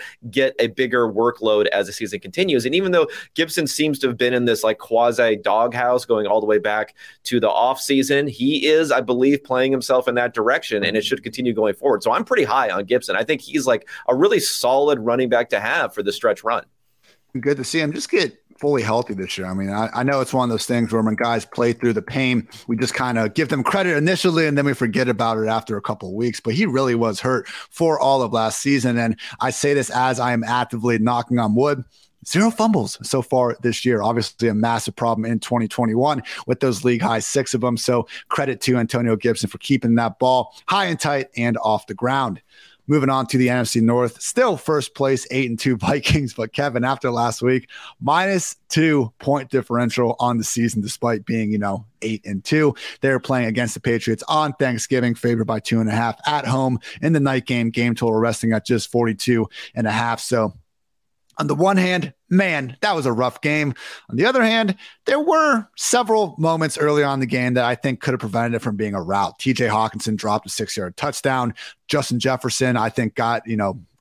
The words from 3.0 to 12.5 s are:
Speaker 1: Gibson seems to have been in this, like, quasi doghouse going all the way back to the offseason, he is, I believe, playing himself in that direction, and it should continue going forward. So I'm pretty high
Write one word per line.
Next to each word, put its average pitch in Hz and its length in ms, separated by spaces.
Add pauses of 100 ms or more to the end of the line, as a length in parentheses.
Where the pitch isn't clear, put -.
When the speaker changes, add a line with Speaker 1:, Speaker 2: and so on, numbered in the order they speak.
Speaker 1:
Gibson 160 340
seems 147 340
to 131 80
have 120 100
been 123 160
in 123 100
this, 117 180
like, 110 140
quasi 117 600
doghouse 120 680
going 107 220
all 104 140
the 107 60
way 107 120
back 107 360 (280)
to 123 180
the 107 80
offseason, 135 800
he 135 380
is, 156 260
I 123 80
believe, 131 420
playing 131 300
himself 127 360
in 120 80
that 120 180
direction, 117 500
and 92 100
it 107 120
should - 160
continue 120 320
going 107 180
forward. 113 300
So 110 100
I'm 202 120
pretty 220 200
high 120 240